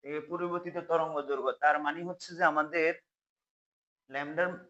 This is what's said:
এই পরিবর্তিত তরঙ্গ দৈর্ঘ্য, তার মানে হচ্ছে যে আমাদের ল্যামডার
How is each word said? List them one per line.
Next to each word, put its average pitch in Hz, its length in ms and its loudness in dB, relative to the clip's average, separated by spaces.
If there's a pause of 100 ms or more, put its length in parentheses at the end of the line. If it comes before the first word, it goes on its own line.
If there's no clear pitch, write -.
এই 151 100 -4 (120)
পরিবর্তিত 175 460 -4 (140)
তরঙ্গ 160 240 2 (140)
দৈর্ঘ্য, 131 220 0 (120)
তার 147 220 6
মানে 151 140 -2 (100)
হচ্ছে 180 280 -12
যে 175 140 2
আমাদের 151 380 2 (1200)
ল্যামডার 151 340 -2 (220)